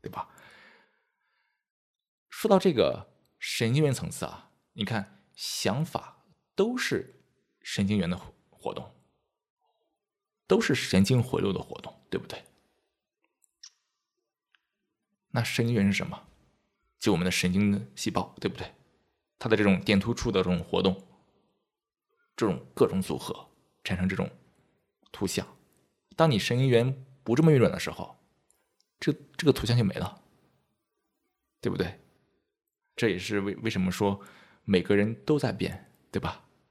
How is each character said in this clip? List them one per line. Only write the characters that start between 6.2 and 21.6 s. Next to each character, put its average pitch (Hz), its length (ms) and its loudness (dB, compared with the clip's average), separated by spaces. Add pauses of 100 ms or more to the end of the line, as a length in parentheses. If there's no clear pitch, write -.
都 240 240 0
是 - 460 -4 (400)
神 - 240 -2
经 107 100 2
元 85 100 0
的 87 80 -2
活-， - 160 -16 (200)
活 - 220 -10
动， - 200 -14 (1500)
都 214 140 2
是 143 140 0
神 98 280 2
经 123 180 4
回 - 200 -2
路 98 100 0
的 90 80 -2
活 - 220 -12
动， - 180 -18 (100)
对 - 100 -6
不 - 80 -14
对？ - 160 -14 (2750)
那 117 140 -2
神 - 220 0
经 120 80 0
元 98 120 2
是 101 60 4
什 - 140 -2
么？ - 220 -14 (720)
就 107 120 2
我 85 60 4
们 87 80 0
的 90 60 0
神 90 200 -2
经 101 440 0
细 - 140 -6
胞， 90 300 -4
对 - 100 -6
不 - 80 -10
对？ - 160 -14 (640)
它 117 120 -6
的 110 60 6
这 104 80 2
种 95 180 6
电 104 180 4
突 110 140 -2
处 120 180 -4
的 98 100 2
这 - 20 2
种 87 200 0
活 90 180 0
动， - 260 0 (1300)